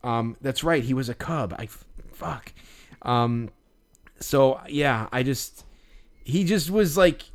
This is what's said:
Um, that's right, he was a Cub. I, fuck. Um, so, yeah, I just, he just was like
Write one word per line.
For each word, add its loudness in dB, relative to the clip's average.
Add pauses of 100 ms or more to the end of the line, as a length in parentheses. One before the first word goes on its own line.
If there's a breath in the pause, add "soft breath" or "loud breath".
Um, -2
that's -4
right, 2
he 0
was -2
a -6
Cub. -4
I, -10 (460)
fuck. -10 (500 loud breath)
Um, 0 (680)
so, 4
yeah, 0
I 0
just, -4 (580 soft breath)
he 0
just 0
was 2
like 4 (120)